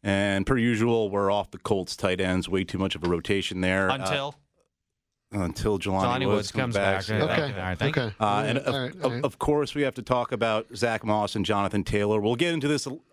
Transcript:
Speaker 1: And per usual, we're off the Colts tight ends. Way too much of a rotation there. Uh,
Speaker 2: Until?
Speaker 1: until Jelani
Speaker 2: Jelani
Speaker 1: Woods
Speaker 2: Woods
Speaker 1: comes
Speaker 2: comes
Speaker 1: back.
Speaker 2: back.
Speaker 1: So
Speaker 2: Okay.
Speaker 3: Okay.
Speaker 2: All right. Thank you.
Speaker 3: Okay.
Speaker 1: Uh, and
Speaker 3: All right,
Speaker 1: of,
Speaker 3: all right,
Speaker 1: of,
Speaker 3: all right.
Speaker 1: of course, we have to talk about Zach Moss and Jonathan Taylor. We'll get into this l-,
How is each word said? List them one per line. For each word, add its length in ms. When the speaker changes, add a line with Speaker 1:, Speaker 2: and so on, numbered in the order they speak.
Speaker 1:
And 420
per 120
usual, 520
we're 220
off 200
the 80
Colts 360
tight 240
ends. 300
Way 140
too 140
much 180
of 80
a 60
rotation 520
there. 280
Uh, 60
Speaker 2:
Until? 400
Speaker 1:
until 460
Jelani 240
Speaker 2:
Jelani 220
Speaker 1:
Woods 100
Speaker 2:
Woods 160
Speaker 1:
comes 100
Speaker 2:
comes 140
Speaker 1:
back. 200
Speaker 2:
back. 80
Speaker 1:
So 120
Speaker 2:
Okay. 280
Speaker 3:
Okay. 100
Speaker 2:
All 60
right. 200
Thank 160
you. 60
Speaker 3:
Okay. 180
Speaker 1:
Uh, 260
and 140
Speaker 3:
All 60
right, 20
Speaker 1:
of, 80
Speaker 3:
all 60
right, 140
Speaker 1:
of, 100
Speaker 3:
all 60
right. 120
Speaker 1:
of 160
course, 340
we 100
have 120
to 60
talk 320
about 420
Zach 300
Moss 320
and 80
Jonathan 400
Taylor. 340
We'll 160
get 180
into 140
this 180
l-, 140